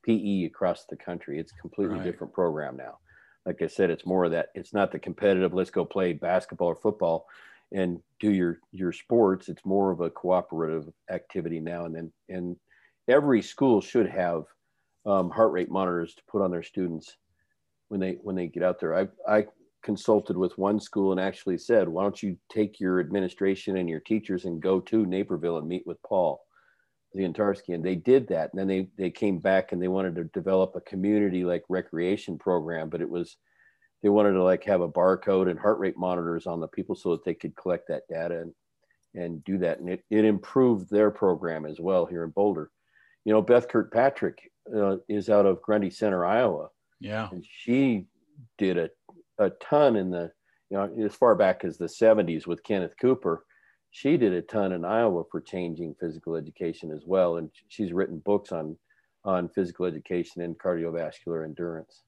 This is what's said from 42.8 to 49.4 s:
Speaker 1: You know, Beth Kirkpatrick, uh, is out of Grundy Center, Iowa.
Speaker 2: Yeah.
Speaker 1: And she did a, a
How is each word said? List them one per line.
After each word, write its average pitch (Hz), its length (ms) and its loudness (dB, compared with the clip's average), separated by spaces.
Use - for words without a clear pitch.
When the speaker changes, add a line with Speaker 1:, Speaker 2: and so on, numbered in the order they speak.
Speaker 1:
You 107 80 2
know, 107 100 6
Beth 120 280 4
Kirkpatrick, - 840 0
uh, 98 220 2
is 104 220 -4
out 104 160 6
of 95 160 4
Grundy 104 280 0
Center, 92 360 0
Iowa. 92 420 2
Speaker 2:
Yeah. 107 320 -6
Speaker 1:
And 90 180 -14
she 120 560 0
did 92 200 0
a, 82 120 0
a 101 120 2